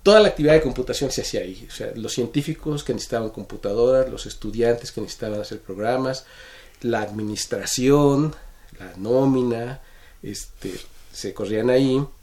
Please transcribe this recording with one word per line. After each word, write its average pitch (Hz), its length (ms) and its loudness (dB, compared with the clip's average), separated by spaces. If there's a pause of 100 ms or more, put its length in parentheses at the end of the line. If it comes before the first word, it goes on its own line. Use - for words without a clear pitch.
toda 214 200 8
la - 80 6
actividad 151 240 4
de 156 80 8
computación 123 500 -2
se - 100 -2
hacía 104 200 -4
ahí. 92 280 -12
O - 40 -16
sea, - 220 -8
los 113 180 -8
científicos 143 720 -4
que 127 100 -4
necesitaban 110 380 -4
computadoras, 120 800 0
los 113 160 -12
estudiantes 117 640 -2
que - 100 -8
necesitaban 104 400 -8
hacer 107 180 -10
programas, 127 680 -4 (560)
la 113 200 -2
administración, 123 1300 2 (460)
la 92 180 -16
nómina, 123 840 0 (420)
este, - 500 -12 (380)
se - 220 -10
corrían 107 360 0
ahí. 131 340 4 (200)